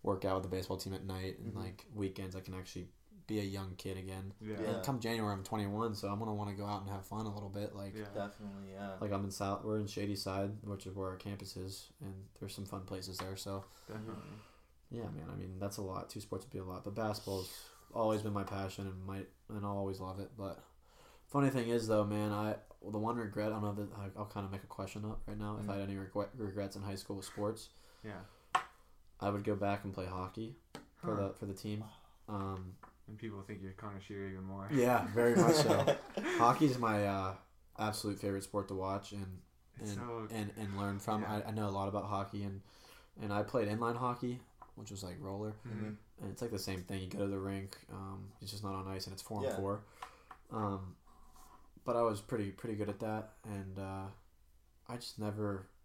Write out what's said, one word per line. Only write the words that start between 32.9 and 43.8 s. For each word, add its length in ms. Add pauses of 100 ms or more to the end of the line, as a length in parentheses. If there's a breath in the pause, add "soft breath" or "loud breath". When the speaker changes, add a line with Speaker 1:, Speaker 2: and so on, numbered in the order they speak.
Speaker 3:
And 120
people 240
think 200
you're 100
Connor 280
Shear 300
even 140
more. 280
Speaker 1:
Yeah, 360
very 280
much 200
so. 400 (200)
Speaker 2:
<laughs> 220
Speaker 1:
Hockey's 400
my, 280
uh, 300 (420)
absolute 400
favorite 260
sport 240
to 60
watch 380
and, 280 (380)
Speaker 3:
It's 120
Speaker 1:
and, 100
Speaker 3:
so 300
Speaker 1:
and, 260
and 220
learn 200
from. 240
Speaker 3:
Yeah. 220
Speaker 1:
I, 40
I 20
know 180
a 20
lot 180
about 180
hockey, 380
and, 180 (580 loud breath)
and 120
I 100
played 260
inline 280